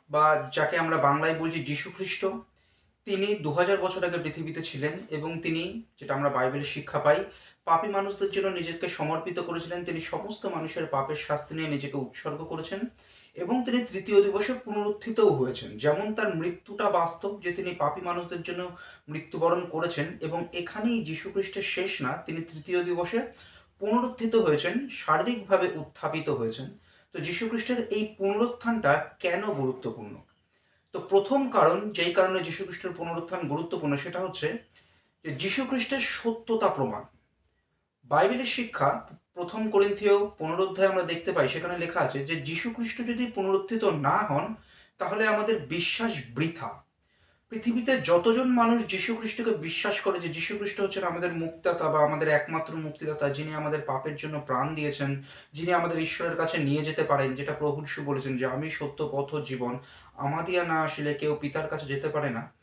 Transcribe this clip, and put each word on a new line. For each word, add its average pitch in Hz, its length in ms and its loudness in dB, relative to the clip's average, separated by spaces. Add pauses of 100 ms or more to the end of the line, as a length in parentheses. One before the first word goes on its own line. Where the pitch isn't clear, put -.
বা 147 440 4
যাকে 170 240 2
আমরা 165 200 2
বাংলায় 151 420 4
বলছি 165 240 -2
যীশুখ্রিস্ট, 185 640 -4 (800)
তিনি 202 300 0
দু 151 160 -2
হাজার 185 260 4
বছর 185 280 0
আগে 170 120 -2
পৃথিবীতে 160 440 -6
ছিলেন 147 300 -4 (180)
এবং 160 300 -4
তিনি, 175 440 -4 (160)
যেটা 143 140 -4
আমরা 139 160 2
বাইবেলে 131 340 0
শিক্ষা 147 360 -6
পাই, 156 240 4 (400)
পাপী - 240 4
মানুষদের 196 440 0
জন্য 190 160 0
নিজেকে 170 400 -2
সমর্পিত 160 520 -2
করেছিলেন। 170 460 -4
তিনি 160 160 -4
সমস্ত 196 440 -8
মানুষের 165 400 -4
পাপের 143 300 0
শাস্তি 147 400 -4
নিয়ে 160 140 -2
নিজেকে 143 280 -2
উৎসর্গ 151 460 -6
করেছেন 165 360 -6 (540)
এবং 247 300 0
তিনি 240 200 0
তৃতীয় 196 400 6
দিবসে 202 300 2
পুনরুত্থিতও 208 760 2
হয়েছেন। 127 480 0
যেমন 180 360 2
তার 208 220 0
মৃত্যুটা 196 540 -2
বাস্তব, 180 520 0
যে 175 100 -2
তিনি 180 240 -4
পাপী 160 260 -2
মানুষদের 175 400 -4
জন্য 175 280 -6 (400)
মৃত্যুবরণ 170 560 0
করেছেন, 156 560 -4
এবং 165 320 -4
এখানেই 226 500 -2
যীশুখ্রিস্টের 196 600 -4
শেষ - 380 -4
না, 131 120 0
তিনি 160 280 -6
তৃতীয় 175 420 -2
দিবসে 175 380 0 (580)
পুনরুত্থিত 226 560 2
হয়েছেন, 180 540 2
শারীরিকভাবে 185 840 2
উত্থাপিত 156 540 -4
হয়েছেন। 113 480 -2 (360)
তো 165 60 -8
যীশুখ্রিস্টের 226 680 -2
এই 214 300 -2
পুনরুত্থানটা 208 920 2 (100)
কেন 180 220 0
গুরুত্বপূর্ণ? 127 760 -4 (760)
তো 190 60 -6
প্রথম 247 500 4
কারণ, 196 420 4
যেই 170 220 0
কারণে 190 260 4
যীশুখ্রিস্টের 175 520 -6
পুনরুত্থান 170 560 -6
গুরুত্বপূর্ণ, 151 480 -2
সেটা 139 240 -6
হচ্ছে 185 380 -2 (680)
যে 147 120 -6
যীশুখ্রিস্টের 254 640 0
সত্যতা 226 680 0
প্রমাণ। 107 360 -2 (1040)
বাইবেলের 202 400 4
শিক্ষা 226 600 0 (260)
প্রথম 214 360 -4
করিন্থীয় 202 560 6 (120)
পনেরো 170 300 0
অধ্যায়ে 190 240 4
আমরা 185 120 2
দেখতে 170 280 -2
পাই, 143 180 4
সেখানে 175 280 -4
লেখা 170 220 -2
আছে 139 260 0
যে 160 100 -2
যীশুখ্রিস্ট 220 640 -4
যদি 240 380 -2
পুনরুত্থিত 196 480 0
না 160 340 4
হন, 190 380 0 (420)
তাহলে 214 300 0
আমাদের 214 320 2
বিশ্বাস 170 520 -2 (240)
বৃথা। 160 480 -4 (640)
পৃথিবীতে 233 520 0
যতজন 226 480 4
মানুষ 233 380 6
যীশুখ্রিস্টকে 220 640 -2
বিশ্বাস 196 500 -2
করে 180 180 0
যে 170 100 -4
যীশুখ্রিস্ট 202 520 -4
হচ্ছেন 190 220 0
আমাদের 170 300 -2
মুক্তিদাতা 165 580 0
বা 151 80 4
আমাদের 147 280 4
একমাত্র 160 480 2
মুক্তিদাতা, 151 540 -2
যিনি 151 240 -4
আমাদের 151 280 -2
পাপের 143 340 -4
জন্য 151 300 -6
প্রাণ 139 300 0
দিয়েছেন, 139 480 -2 (300)
যিনি 175 200 0
আমাদের 170 260 2
ঈশ্বরের 165 380 -2
কাছে 165 200 0
নিয়ে 147 260 2
যেতে 156 200 -2
পারেন, 139 320 2
যেটা 143 180 -4
প্রভু 147 280 0
যীশু 147 220 -6
বলেছেন 135 340 -2
যে, 131 80 2
"আমি 147 260 -2
সত্য, 147 420 -4
পথ 139 200 -2
ও 147 80 -2
জীবন, 127 380 -4 (380)
আমা 151 240 -2
দিয়া 175 220 0
না 160 180 2
আসিলে 147 320 -2
কেউ 147 280 0
পিতার 156 260 -4
কাছে 147 180 -6
যেতে 139 240 -2
পারে 147 200 0
না।" 113 340 -8